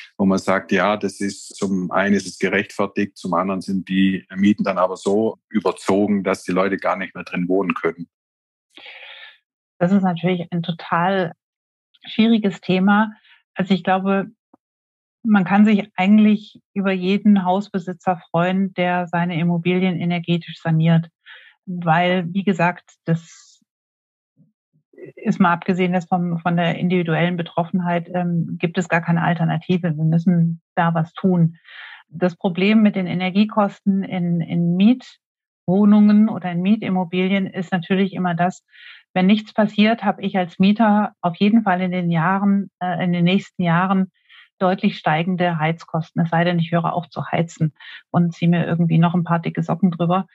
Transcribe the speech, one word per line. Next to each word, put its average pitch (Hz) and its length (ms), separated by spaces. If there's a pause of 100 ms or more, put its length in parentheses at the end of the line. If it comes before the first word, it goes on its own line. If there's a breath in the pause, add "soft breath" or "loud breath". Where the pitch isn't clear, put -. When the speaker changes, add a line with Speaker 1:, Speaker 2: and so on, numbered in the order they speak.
(180 loud breath)
Speaker 1:
wo 101 60
man 95 140
sagt, 95 340
ja, 101 240
das 101 240
ist, 101 380
zum 95 340
einen 101 240
ist 92 120
es - 120
gerechtfertigt, 98 760
zum 90 160
anderen 95 260
sind 95 300
die 95 440
Mieten 98 300
dann 95 140
aber 92 180
so 104 440 (100)
überzogen, 101 760
dass 92 220
die 92 80
Leute 95 240
gar 87 180
nicht 92 180
mehr 87 120
drin 90 240
wohnen 92 240
können. 82 340 (1700 loud breath)
Speaker 2:
Das 180 120
ist 196 120
natürlich 180 480
ein 170 120
total 175 680 (720)
schwieriges 220 560
Thema. 202 500 (440 loud breath)
Also 190 180
ich 170 100
glaube, 190 440 (960)
man 208 200
kann 202 220
sich 208 300
eigentlich 208 640 (120)
über 196 180
jeden 196 520
Hausbesitzer 185 880
freuen, 185 440
der 180 340
seine 170 320
Immobilien 175 580
energetisch 170 640
saniert. 165 480 (560 loud breath)
Weil, 175 680
wie 196 100
gesagt, 175 480 (140)
das - 560 (1500)
ist - 240
mal 175 140
abgesehen, 180 400
dass 175 140
vom, 175 320
von 175 180
der 170 200
individuellen 175 600
Betroffenheit, 170 760
ähm, 175 460
gibt 170 180
es 175 120
gar 165 120
keine 165 220
Alternative. 165 720
Wir 156 80
müssen 165 580 (140)
da 170 180
was 160 200
tun. 170 440 (520 loud breath)
Das 175 260
Problem 202 460
mit 208 160
den 180 100
Energiekosten 196 960
in, 175 380
in 170 340
Mietwohnungen 208 1500
oder 180 240
in 175 100
Mietimmobilien 185 880
ist 180 240
natürlich 190 420
immer 180 220
das, 175 300 (540 loud breath)
wenn 185 60
nichts 214 260
passiert, 214 540
habe 202 160
ich 196 160
als 180 220
Mieter 208 600
auf 170 160
jeden 214 280
Fall 185 180
in 180 100
den 175 180
Jahren, 190 600 (120)
äh, 180 220
in 180 80
den 175 140
nächsten 190 380
Jahren 185 500 (460 soft breath)
deutlich 190 380
steigende 170 600
Heizkosten, 160 600
es 165 80
sei 170 160
denn, 175 120
ich 165 140
höre 170 220
auf - 160
zu - 200
heizen 165 440 (380 loud breath)
und 175 220
ziehe 175 160
mir 175 160
irgendwie 165 320
noch 165 160
ein 175 120
paar 170 140
dicke 165 220
Socken 165 300
drüber, 175 440